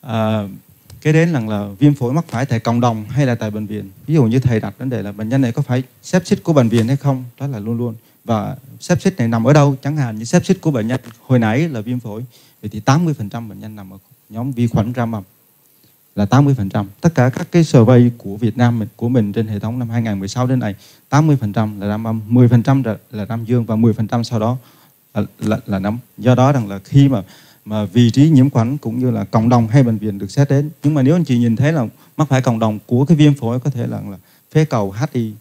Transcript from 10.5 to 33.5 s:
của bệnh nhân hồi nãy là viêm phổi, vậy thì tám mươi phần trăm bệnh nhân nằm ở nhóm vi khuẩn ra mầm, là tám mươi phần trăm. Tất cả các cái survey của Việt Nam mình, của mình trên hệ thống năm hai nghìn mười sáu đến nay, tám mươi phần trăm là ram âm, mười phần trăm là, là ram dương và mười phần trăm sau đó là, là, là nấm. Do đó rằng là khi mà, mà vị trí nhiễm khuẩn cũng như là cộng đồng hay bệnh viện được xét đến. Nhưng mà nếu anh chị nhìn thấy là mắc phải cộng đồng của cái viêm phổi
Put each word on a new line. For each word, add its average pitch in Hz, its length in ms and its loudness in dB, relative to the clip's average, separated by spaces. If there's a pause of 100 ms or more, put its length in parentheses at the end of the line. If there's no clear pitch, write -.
của 165 100 -2
bệnh 113 160 -2
nhân 127 140 -2 (260)
hồi 127 120 2
nãy 117 300 0
là 127 120 -6
viêm 123 200 -6
phổi, 113 240 -10 (380)
vậy 107 100 -10
thì 107 80 -10
tám 139 240 2
mươi 156 100 0
phần 104 140 -10
trăm 117 200 -10
bệnh 98 120 -16
nhân 107 160 -14
nằm 98 160 -18
ở 98 60 -20 (300)
nhóm 120 240 -8
vi 120 140 -2
khuẩn 117 260 0
ra 120 140 -4
mầm, 113 160 -6 (960)
là 101 100 0
tám 135 180 4
mươi 139 100 2
phần 98 140 -4
trăm. 104 200 -4 (120)
Tất 165 140 2
cả 127 160 2
các 175 220 -8
cái 170 120 4
survey 123 540 6
của 98 180 -10
Việt 110 200 -2
Nam 120 220 2
mình, 107 180 -4
của 120 120 -4
mình 113 240 0
trên 110 140 -2
hệ 104 120 -6
thống 110 200 -6
năm 120 120 -6
hai 117 120 -2
nghìn 107 160 -2
mười 95 100 -6
sáu 127 180 -2
đến 127 120 0
nay, 110 160 -4 (340)
tám 151 180 2
mươi 147 100 4
phần 107 160 -4
trăm 107 280 -4
là 101 80 -4
ram 107 180 -4
âm, 110 220 -4
mười 123 200 6
phần 117 140 4
trăm 135 200 2
là, 110 140 -4 (140)
là 104 160 -6
ram 113 180 -6
dương 120 200 0
và 110 120 -2
mười 113 160 4
phần 110 140 -2
trăm 117 180 -2
sau 117 140 -4
đó 117 180 -2 (580)
là, 107 80 -2 (160)
là, 107 280 -2
là 98 120 -4
nấm. 104 200 -4 (200)
Do 123 160 4
đó 127 180 4
rằng 120 160 -2
là 98 100 -8
khi 139 300 4
mà, 120 140 0 (420)
mà 107 200 -4
vị 113 260 2
trí 135 180 4
nhiễm 139 220 6
khuẩn 123 280 0
cũng 117 200 -6
như 127 120 0
là 107 140 -2
cộng 113 240 0
đồng 120 200 4
hay 131 140 4
bệnh 113 160 2
viện 101 200 -6
được 98 120 -10
xét 143 200 0
đến. 147 200 0 (120)
Nhưng 147 120 0
mà 143 80 2
nếu 143 140 4
anh 175 80 2
chị 127 140 0
nhìn 117 180 2
thấy 135 160 2
là 135 140 -2 (300)
mắc 151 120 0
phải 131 140 2
cộng 120 160 0
đồng 110 280 -2
của 127 180 2
cái 160 120 4
viêm 147 180 6
phổi 123 260 -4